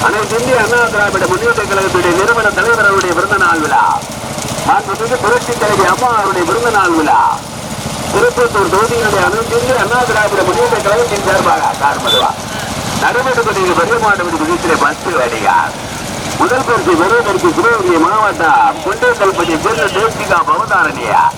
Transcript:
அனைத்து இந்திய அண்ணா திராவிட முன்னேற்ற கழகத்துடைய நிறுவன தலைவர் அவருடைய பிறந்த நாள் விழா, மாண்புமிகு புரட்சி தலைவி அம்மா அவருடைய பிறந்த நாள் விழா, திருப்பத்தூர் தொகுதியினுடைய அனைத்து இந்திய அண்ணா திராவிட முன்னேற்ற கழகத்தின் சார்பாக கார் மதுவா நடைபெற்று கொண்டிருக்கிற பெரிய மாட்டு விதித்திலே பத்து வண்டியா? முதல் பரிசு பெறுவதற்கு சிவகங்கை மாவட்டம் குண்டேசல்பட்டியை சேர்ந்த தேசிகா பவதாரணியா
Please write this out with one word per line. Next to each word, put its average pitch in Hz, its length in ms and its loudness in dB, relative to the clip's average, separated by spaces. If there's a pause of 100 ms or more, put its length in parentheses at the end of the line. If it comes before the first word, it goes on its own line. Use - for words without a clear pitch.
அனைத்து 214 340 0
இந்திய 254 240 2
அண்ணா 240 160 2 (140)
திராவிட 196 380 0
முன்னேற்ற 226 380 0
கழகத்துடைய 185 500 0
நிறுவன 214 380 2
தலைவர் 214 300 2
அவருடைய 185 300 2
பிறந்த 190 260 0
நாள் 165 200 2
விழா, 139 200 2 (840)
மாண்புமிகு - 580 -2
புரட்சி 233 380 0
தலைவி 202 300 2
அம்மா 240 180 0 (120)
அவருடைய 185 280 -2
பிறந்த 233 280 0
நாள் 180 200 2
விழா, 156 220 2 (960)
திருப்பத்தூர் 220 600 2
தொகுதியினுடைய 220 540 0
அனைத்து 226 320 -2
இந்திய 247 240 0
அண்ணா 233 160 0 (100)
திராவிட 208 380 0
முன்னேற்ற - 280 0 (120)
கழகத்தின் 233 400 0
சார்பாக - 440 0 (120)
கார் - 220 -2
மதுவா - 260 2 (720)
நடைபெற்று 262 420 0
கொண்டிருக்கிற 381 340 0
பெரிய 453 240 2
மாட்டு 381 240 2 (140)
விதித்திலே 339 420 0
பத்து - 260 -2 (120)
வண்டியா? 107 340 0 (840)
முதல் 254 260 2
பரிசு 226 340 2
பெறுவதற்கு 370 560 2
சிவகங்கை 392 480 2
மாவட்டம் 208 800 2
குண்டேசல்பட்டியை 175 800 0
சேர்ந்த 208 200 0 (120)
தேசிகா 190 420 0 (100)
பவதாரணியா 151 720 0 (180)